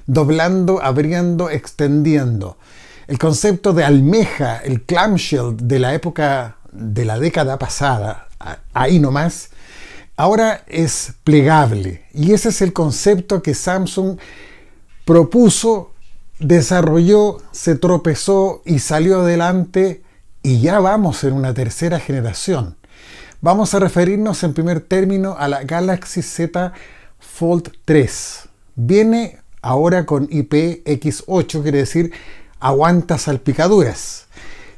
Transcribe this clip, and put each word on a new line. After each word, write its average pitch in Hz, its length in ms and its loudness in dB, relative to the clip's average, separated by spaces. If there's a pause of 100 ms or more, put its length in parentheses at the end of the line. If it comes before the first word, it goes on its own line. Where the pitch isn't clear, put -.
doblando, 165 760 2
abriendo, 165 720 0
extendiendo. 143 1040 -2 (480)
El 135 140 -6
concepto 180 540 0
de 147 100 2
almeja, 143 760 2
el 127 240 -6
clamshell 170 760 0
de 120 220 0
la 127 160 0
época 139 640 -4 (140)
de 110 340 -4
la 110 140 -2
década 143 400 -2
pasada, 110 680 -4 (120)
a-, - 180 -14 (160)
ahí 139 240 2
nomás, 147 540 0 (680)
ahora 214 480 2
es - 480 -4 (100)
plegable. 131 880 2
Y 156 220 2
ese 220 160 2
es 196 140 0
el 185 100 0
concepto 180 680 0
que 147 100 -2
Samsung 190 640 -4 (880)
propuso, 202 880 4 (460)
desarrolló, 175 1000 4 (140)
se - 240 -2
tropezó 180 920 0
y 151 140 0
salió 170 420 2
adelante, 180 800 0 (400)
y 127 180 2
ya 170 200 2
vamos 190 440 0
en 135 100 0
una 131 200 -2
tercera 135 460 -4
generación. 123 760 -4 (640)
Vamos 196 320 2
a 196 60 2
referirnos 190 640 0
en 156 100 0
primer 160 280 -2
término 190 580 0
a 143 80 -2
la 143 160 -2
Galaxy 180 580 -4
Z 175 520 -4 (460)
Fold 170 520 -2 (140)
tres. - 640 0 (260)
Viene 214 600 0 (240)
ahora 156 440 0
con 147 240 -2
I 147 140 -2
P 160 400 -2
X 147 420 -4
ocho, 165 360 -2
quiere 143 160 0
decir 165 340 0 (480)
aguanta 160 580 2
salpicaduras. 147 1080 0 (520)